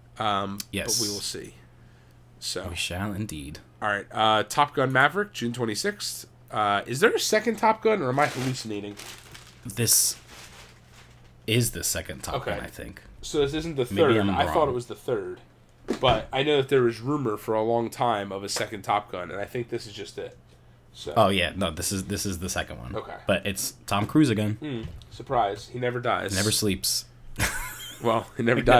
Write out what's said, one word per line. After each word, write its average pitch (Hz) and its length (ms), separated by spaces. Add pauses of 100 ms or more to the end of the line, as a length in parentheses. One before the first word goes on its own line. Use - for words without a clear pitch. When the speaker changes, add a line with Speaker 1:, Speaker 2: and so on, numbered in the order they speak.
(180)
Speaker 1:
Um, 101 400 (140)
Speaker 2:
Yes. 98 260
Speaker 1:
but 110 80
we 104 80
will 101 60
see. - 340 (840)
So. 92 300
Speaker 2:
We 85 80
shall 95 360
indeed. 78 460 (220)
Speaker 1:
All 107 80
right. 101 240
Uh, 110 320
Top 143 300
Gun 131 180
Maverick, 151 400
June 120 200
twenty-sixth. 120 760 (240)
Uh, 104 360
is 127 140
there 226 100
a 453 80
second 220 380
Top 220 260
Gun, 220 200
or 131 80
am 135 80
I 147 80
hallucinating? 110 680 (720)
Speaker 2:
This - 520 (1300)
is 113 260
the - 100
second - 400
Top - 140
Speaker 1:
Okay. 123 180
Speaker 2:
Gun, 101 60
I 98 80
think. - 340 (200)
Speaker 1:
So - 180
this 139 140
isn't 156 220
the 135 140
Speaker 2:
Maybe 113 240
Speaker 1:
third. - 40
Speaker 2:
I'm 101 120
Speaker 1:
I - 160
thought 82 100
Speaker 2:
wrong. 151 120
Speaker 1:
it 127 40
was 120 140
the 107 80
third. 98 460 (600)
But 113 320
I 131 100
know 147 160
that 131 100
there 135 140
was 113 180
rumor 127 360
for 110 180
a 110 80
long 117 280
time 104 420
of 98 100
a 101 60
second 104 340
Top 104 280
Gun, 87 200
and 95 100
I 101 40
think 120 260
this 120 160
is 104 60
just 101 260
it. - 180 (560)
So. - 240
Speaker 2:
Oh, 107 120
yeah. 87 260
No, 92 160
this 82 220
is, 95 140
this 98 200
is 92 140
the 92 80
second - 320
one. 60 160
Speaker 1:
Okay. 107 180 (120)
Speaker 2:
But 95 200
it's - 280 (120)
Tom 104 200
Cruise 151 240
again. 107 240
Speaker 1:
Hmm. 123 280 (280)
Surprise. 113 640
He 127 60
never 123 220
dies. 98 340
Speaker 2:
Never 104 180
sleeps. - 540 (320)
<laughs> - 60 (580)
Speaker 1:
Well, 113 240 (100)
he 123 60
never 117 180
Speaker 2:
He 117 60
never 123 140